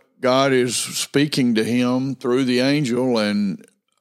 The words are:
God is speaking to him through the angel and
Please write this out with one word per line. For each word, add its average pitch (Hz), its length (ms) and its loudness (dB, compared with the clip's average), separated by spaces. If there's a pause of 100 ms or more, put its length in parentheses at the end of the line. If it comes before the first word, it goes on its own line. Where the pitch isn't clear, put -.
(200)
God 131 320 2
is 120 240 2
speaking 139 760 -2
to 110 100 0
him 123 520 -2
through 131 300 0
the 123 140 0
angel 127 600 0
and 104 440 -2 (380)